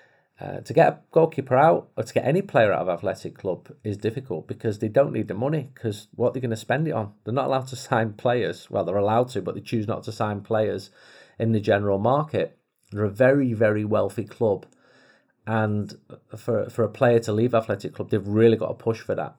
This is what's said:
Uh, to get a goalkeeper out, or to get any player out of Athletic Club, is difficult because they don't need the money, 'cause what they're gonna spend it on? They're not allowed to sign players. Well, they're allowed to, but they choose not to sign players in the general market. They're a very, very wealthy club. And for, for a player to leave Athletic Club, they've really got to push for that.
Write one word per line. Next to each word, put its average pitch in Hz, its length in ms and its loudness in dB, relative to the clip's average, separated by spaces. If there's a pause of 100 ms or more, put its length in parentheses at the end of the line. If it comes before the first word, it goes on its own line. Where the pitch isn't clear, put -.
(380)
Uh, 95 220 -10
to - 140 -10
get 156 180 6
a - 60 -8 (120)
goalkeeper 151 460 2
out, 160 400 4
or 107 80 -4
to - 80 -16
get - 140 0
any 170 160 0
player 113 320 2
out 76 80 -2
of 90 80 -2
Athletic 92 480 -6
Club, - 340 -6 (100)
is 104 140 -4
difficult 110 500 -6
because 107 340 -6
they 113 80 -2
don't 139 260 2
need 110 140 -4
the 92 60 -6
money, 135 400 -4
'cause - 400 -6
what 120 200 0
they're 127 80 -8
gonna 113 140 -2
spend 139 300 -2
it 151 60 -4
on? 104 220 -6 (100)
They're 110 80 -6
not 131 140 -2
allowed 131 220 -2
to 127 80 -14
sign 113 360 -2
players. 107 580 -2
Well, 98 140 -2
they're 90 120 -2
allowed 110 340 2
to, 98 100 -6
but 87 140 -6
they - 80 -12
choose 110 260 -4
not 107 140 -6
to 110 100 -10
sign 104 300 -4
players 101 480 -2 (480)
in 113 140 0
the 107 80 2
general 101 380 2
market. 120 600 -2 (320)
They're 101 140 -2
a 101 60 0
very, 127 440 4
very 107 320 2
wealthy 101 380 0
club. 104 420 -2 (800)
And 107 500 -2 (400)
for, 107 320 -2
for - 160 -2
a 104 60 0
player 120 300 4
to 110 120 -4
leave 117 220 2
Athletic 110 400 -2
Club, 98 160 -10
they've 101 180 -2
really 110 300 6
got - 100 -4
to - 60 -6
push - 260 -4
for - 140 -4
that. 80 240 -8